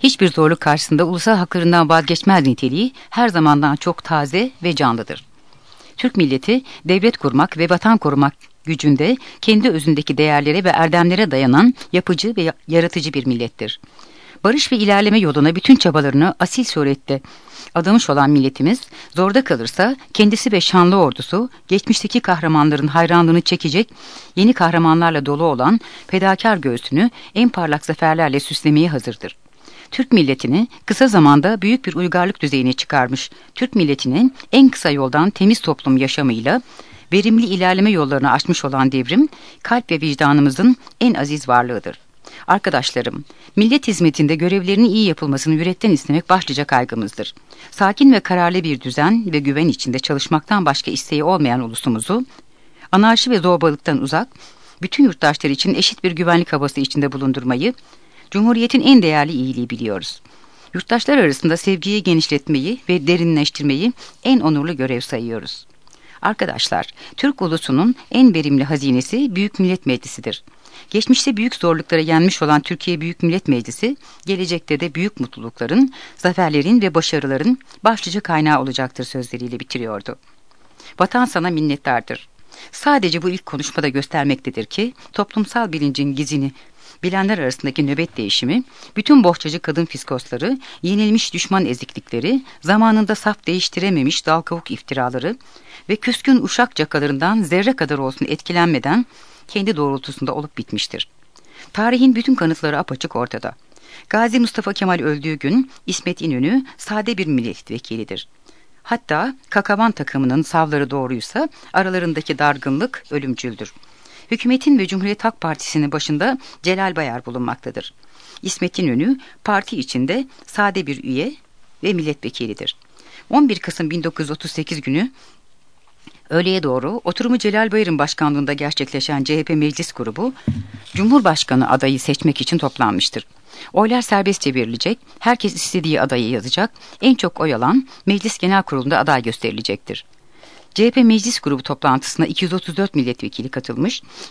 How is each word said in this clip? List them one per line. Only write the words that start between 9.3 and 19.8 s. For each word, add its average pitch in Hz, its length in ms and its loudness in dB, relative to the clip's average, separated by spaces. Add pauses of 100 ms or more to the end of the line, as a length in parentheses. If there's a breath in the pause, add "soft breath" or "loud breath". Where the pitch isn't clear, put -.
kendi 220 300 4
özündeki 151 480 0
değerlere 151 460 2
ve 180 40 2
erdemlere 170 640 2
dayanan 135 440 6 (180 loud breath)
yapıcı 185 440 0
ve 185 60 0
ya-, 160 120 -2 (140)
yaratıcı 165 440 0
bir 135 140 -2
millettir. 117 540 -6 (640 loud breath)
Barış 254 280 0
ve 254 40 2
ilerleme 208 420 4
yoluna 151 380 2
bütün 254 200 6
çabalarını 147 600 2
asil 208 260 -2
surette 139 560 -2 (540 loud breath)
adamış 190 360 2
olan 139 200 6
milletimiz, 143 500 2 (300 loud breath)
zorda 196 340 2
kalırsa 180 520 0 (180 loud breath)